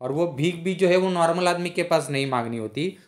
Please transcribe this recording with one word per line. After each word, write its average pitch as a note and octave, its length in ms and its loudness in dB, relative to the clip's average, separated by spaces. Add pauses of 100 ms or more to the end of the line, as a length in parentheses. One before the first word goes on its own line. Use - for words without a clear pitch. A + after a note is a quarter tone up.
और B2+ 100 -6
वो D#3+ 160 0
भीख D#3+ 280 -2
भी E3+ 180 -4
जो F3+ 140 2
है F3+ 100 6
वो F#3 120 2
नॉर्मल F3 380 2
आदमी F3 220 0
के F3 140 -2
पास D#3+ 260 2
नहीं C#3 180 0
मांगनी A#2 300 -2
होती, C#3+ 400 -4 (100)